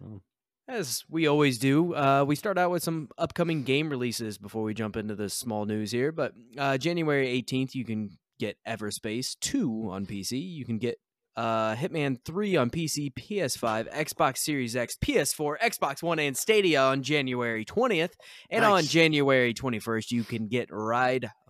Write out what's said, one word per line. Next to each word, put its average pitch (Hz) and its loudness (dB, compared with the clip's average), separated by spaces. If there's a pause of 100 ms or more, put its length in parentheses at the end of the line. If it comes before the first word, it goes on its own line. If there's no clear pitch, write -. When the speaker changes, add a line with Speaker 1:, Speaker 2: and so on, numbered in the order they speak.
Speaker 1:
Mm. 101 -14 (460)
Speaker 2:
as 196 -6
we 160 2
always 143 6
do, 151 4
uh, 139 4
we 147 2
start 190 -2
out 180 4
with 175 0
some 160 -4
upcoming 165 -2
game 143 2
releases 120 -4
before 107 -6
we 107 -2
jump 107 -4
into 107 -4
the 101 -4
small 107 -4
news 107 -2
here. 127 0
But, 147 -4 (240)
uh, 139 0
January 147 2
eighteenth, 131 -2
you 123 -4
can 107 -6 (220)
get 104 -4 (100)
Everspace 107 -6
two 113 -2
on 95 -6
P 101 -8
C. 120 -6
You 160 -8
can 113 -4
get, 117 -4 (360)
uh, 110 0
Hitman 143 -2
three 190 -2
on 131 4
P 160 -4
C, 143 -4
P - -8
S 139 -2
five, 113 -2
Xbox 151 -2
Series 127 -2
X, 120 -4
P 277 2
S 143 2
four, 147 -2
Xbox 170 -2
One, 165 0
and 143 0
Stadia 190 4
on 135 4
January 123 0
twentieth. 196 0 (340)
And 226 2
on 208 6 (120)
Speaker 1:
Nice. 143 0
Speaker 2:
January 139 6
twenty-first, 113 -4
you 120 0
can 110 -6
get 117 -2
Ride 120 0 (180)